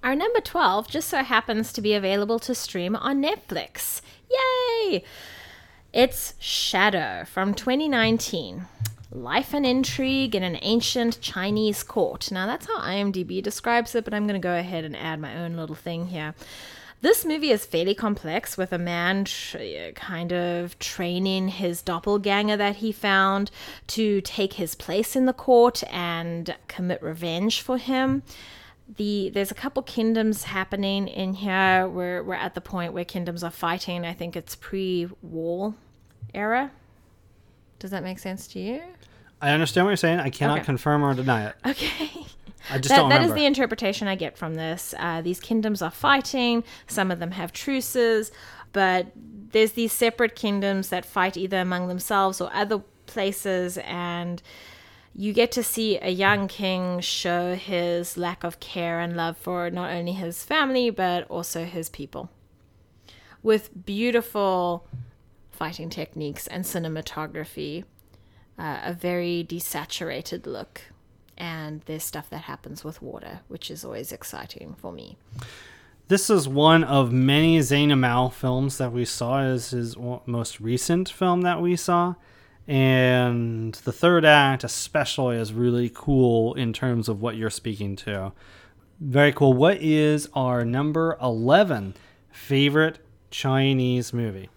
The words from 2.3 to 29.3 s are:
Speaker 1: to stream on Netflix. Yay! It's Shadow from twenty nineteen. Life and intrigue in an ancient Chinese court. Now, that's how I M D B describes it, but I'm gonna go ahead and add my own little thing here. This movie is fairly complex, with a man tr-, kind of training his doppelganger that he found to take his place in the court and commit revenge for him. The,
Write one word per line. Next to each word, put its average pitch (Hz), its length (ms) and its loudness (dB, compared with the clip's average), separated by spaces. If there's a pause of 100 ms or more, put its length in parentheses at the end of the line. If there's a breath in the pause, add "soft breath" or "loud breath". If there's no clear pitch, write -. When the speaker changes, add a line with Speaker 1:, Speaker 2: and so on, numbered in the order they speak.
Speaker 1:
to 254 140 -2
stream 185 400 -2
on 277 280 0
Netflix. - 800 -4 (280 loud breath)
Yay! 494 720 2 (920 loud breath)
It's - 460 2
Shadow 170 840 0
from 196 300 -2
twenty 277 340 0
nineteen. 220 800 0 (460 loud breath)
Life 135 420 -2
and 294 100 0
intrigue 262 680 0
in 185 80 0
an 175 180 -4
ancient 233 600 0
Chinese 208 640 -2
court. - 480 -2
Now, 185 160 -4
that's 269 180 -6
how 427 120 -4
I 185 180 -4
M 202 160 0
D 185 100 -4
B 180 180 -4
describes 233 540 -2
it, 226 100 0
but 214 80 -6
I'm 208 140 -2
gonna 202 140 -2
go 175 180 0
ahead 175 260 -4
and 160 120 -10
add 160 240 -6
my 139 160 -10
own 170 200 -6
little 156 200 -8
thing 170 320 -6
here. 151 260 -8 (680 loud breath)
This 359 240 4
movie 311 280 2
is 208 120 2
fairly 180 300 0
complex, 202 600 -4
with 185 160 -2
a 180 60 -2
man 175 460 0
tr-, 82 720 -8
kind 175 380 -6
of 175 480 -2
training 185 680 -2
his 185 340 -4
doppelganger 202 760 0
that 202 200 0
he 220 140 -4
found 196 640 2 (360 loud breath)
to 214 340 2
take 196 320 -4
his 170 200 -6
place 202 400 -2
in 262 120 4
the 254 60 4
court 240 600 6
and 170 640 -4 (100)
commit 180 380 -2
revenge 170 560 -2
for 254 180 -2
him. 262 460 0 (720 loud breath)
The, 208 360 -2